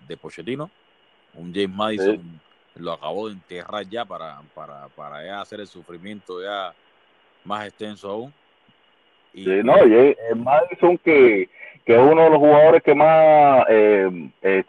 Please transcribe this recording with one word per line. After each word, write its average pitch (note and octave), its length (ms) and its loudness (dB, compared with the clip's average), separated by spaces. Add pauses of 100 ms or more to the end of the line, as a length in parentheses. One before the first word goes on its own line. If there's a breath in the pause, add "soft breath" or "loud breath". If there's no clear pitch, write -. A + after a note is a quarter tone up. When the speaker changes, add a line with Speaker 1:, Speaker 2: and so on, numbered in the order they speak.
Speaker 1:
de E2+ 120 -16
Pochettino. A#2+ 520 -14 (680)
Un F2 180 -20
James G2 160 -6
Madison G#2 480 -6
Speaker 2:
Sí. E2+ 640 -20
Speaker 1:
lo E2+ 100 -12
acabó E2 380 -12
de G2+ 60 -18
enterrar F#2 520 -16
ya A2+ 160 -12
para, D#2+ 380 -18 (120)
para, D2 360 -20
para D2 340 -20
ya G2+ 160 -16
hacer G#2 220 -18
el G2 60 -20
sufrimiento F2+ 760 -20
ya G2 300 -12 (720)
más G#2 220 -10
extenso G2+ 420 -18
aún. A#2 240 -14 (1000)
Y F#2+ 120 -20
Speaker 2:
Sí, F#2+ 180 -2
no, C#3 240 4
y A2 80 4
es, C#3 220 4 (120)
es A2+ 60 -4
Madison E3 640 -2
que, A#2+ 520 2 (360 loud breath)
que A#2 100 2
es A#2+ 40 6
uno D#3+ 240 4
de D#3+ 60 6
los D#3 80 4
jugadores D3+ 460 4
que D3+ 100 2
más, D3+ 720 4
eh, G2 640 0 (140)
eh, F#2+ 240 -2